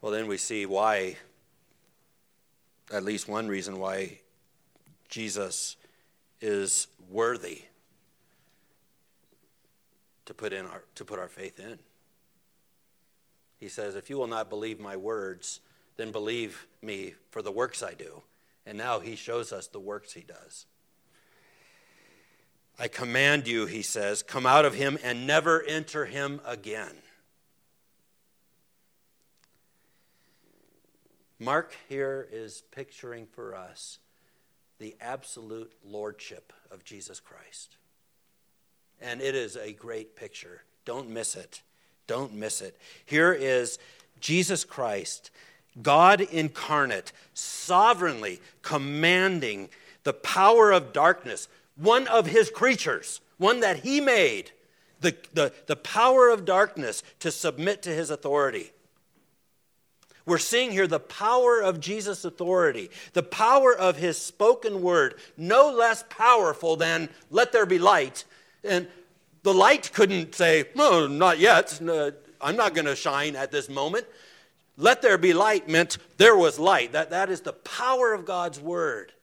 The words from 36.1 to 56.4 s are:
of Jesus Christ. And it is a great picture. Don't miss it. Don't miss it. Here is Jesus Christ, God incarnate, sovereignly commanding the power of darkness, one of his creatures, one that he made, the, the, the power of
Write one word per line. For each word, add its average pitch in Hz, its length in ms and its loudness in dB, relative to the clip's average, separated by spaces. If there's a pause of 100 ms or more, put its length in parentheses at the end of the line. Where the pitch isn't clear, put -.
of 95 160 -20
Jesus 98 360 -20
Christ. - 560 -20 (1200)
And 120 200 -12
it 135 160 -4
is 117 200 -8
a 107 160 -14
great 110 440 -16
picture. - 460 -20 (220)
Don't 123 260 -12
miss 113 260 -8
it. - 260 -20 (460)
Don't 120 260 -6
miss 107 260 -8
it. 95 160 -16 (300)
Here 165 260 2
is 131 460 -2 (400)
Jesus 175 460 -2
Christ, 104 680 -8 (500)
God 170 420 6
incarnate, 147 920 -4 (220)
sovereignly 175 1040 0 (220)
commanding 151 1040 -2 (340)
the 139 120 -2
power 208 580 6
of 147 200 2
darkness, 143 540 0 (300)
one 233 320 2
of 226 180 2
his 220 240 2
creatures, 208 720 -2 (160)
one 220 240 2
that 180 240 -2
he 277 160 0
made, 185 500 0 (500)
the, 165 160 -2 (180)
the, 147 180 0 (140)
the 151 100 -4
power 247 540 4
of 208 140 0